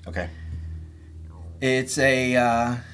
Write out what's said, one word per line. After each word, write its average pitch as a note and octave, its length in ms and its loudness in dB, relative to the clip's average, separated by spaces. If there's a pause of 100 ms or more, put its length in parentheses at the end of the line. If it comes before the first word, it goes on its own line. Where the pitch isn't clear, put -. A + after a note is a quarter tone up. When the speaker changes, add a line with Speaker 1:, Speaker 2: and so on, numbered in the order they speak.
Speaker 1:
Okay. E2 220 -4 (1300)
Speaker 2:
It's C3 380 2
a, B2+ 380 4
uh, A#2+ 380 4 (200)